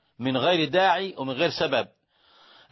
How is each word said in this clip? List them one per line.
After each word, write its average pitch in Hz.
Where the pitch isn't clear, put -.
من 131
غير 156
داعي 185
ومن 135
غير 143
سبب. 123